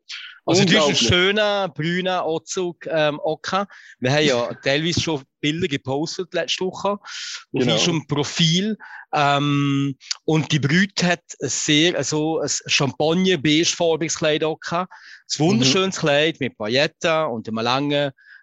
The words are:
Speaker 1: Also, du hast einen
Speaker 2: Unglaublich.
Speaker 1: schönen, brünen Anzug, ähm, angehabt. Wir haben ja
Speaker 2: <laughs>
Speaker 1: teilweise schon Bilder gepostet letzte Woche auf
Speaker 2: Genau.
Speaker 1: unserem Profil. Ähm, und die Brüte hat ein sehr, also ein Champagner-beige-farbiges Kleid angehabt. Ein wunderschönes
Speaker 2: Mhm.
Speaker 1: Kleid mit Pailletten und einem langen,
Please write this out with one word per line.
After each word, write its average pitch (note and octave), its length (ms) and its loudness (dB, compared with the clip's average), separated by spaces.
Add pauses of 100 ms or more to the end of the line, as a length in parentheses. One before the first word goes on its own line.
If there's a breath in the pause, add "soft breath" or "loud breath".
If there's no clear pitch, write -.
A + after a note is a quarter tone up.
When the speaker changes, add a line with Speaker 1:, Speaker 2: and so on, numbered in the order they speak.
(480 loud breath)
Speaker 1:
Also, - 160 6
du E3 120 4
hast D3 100 4
einen C#3 80 2
Speaker 2:
Unglaublich. F3+ 420 2
Speaker 1:
schönen, G3+ 380 0
brünen F3 320 -2
Anzug, F3 800 -4
ähm, D3+ 340 0
angehabt. F#3+ 520 -4 (260 loud breath)
Wir B2+ 140 0
haben D3+ 140 4
ja A#2+ 280 0
Speaker 2:
<laughs> - 80 -18
Speaker 1:
teilweise D3+ 380 0
schon D3+ 220 -2 (180)
Bilder D#3+ 260 -2
gepostet C#3+ 680 -4
letzte E3+ 300 -2
Woche F#3 260 -4
auf G#3 100 -4 (520 loud breath)
Speaker 2:
Genau. C#3+ 200 2
Speaker 1:
unserem E3 340 0
Profil. E3+ 720 0 (340 loud breath)
Ähm, C#3+ 840 0 (280 loud breath)
und D#3 280 0
die C3 80 2
Brüte F3 460 2
hat F3 160 0 (200)
ein B2+ 60 -4
sehr, D#3 480 2
also D3+ 420 -2
ein C#3 100 -4
Champagner-beige-farbiges D#3+ 1700 0
Kleid D#3 260 0
angehabt. E3+ 480 -4
Ein - 480 -12
wunderschönes D#3 560 2
Speaker 2:
Mhm. - 40 -10
Speaker 1:
Kleid D3+ 380 2
mit B2 180 -6
Pailletten D#3 720 0
und A2+ 220 -6
einem A2 100 -6
langen, C#3 540 0 (300 loud breath)